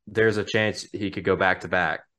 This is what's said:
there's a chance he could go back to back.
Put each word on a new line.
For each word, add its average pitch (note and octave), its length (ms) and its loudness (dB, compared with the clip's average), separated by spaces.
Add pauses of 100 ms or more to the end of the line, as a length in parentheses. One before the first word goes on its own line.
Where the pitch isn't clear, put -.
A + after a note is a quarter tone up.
there's G#2+ 320 2
a G2 60 -2
chance G#2+ 380 0
he G2 280 -6
could F#2 140 -8
go F#2 120 2
back F#2 240 2
to F#2 80 -10
back. E2+ 320 0 (180)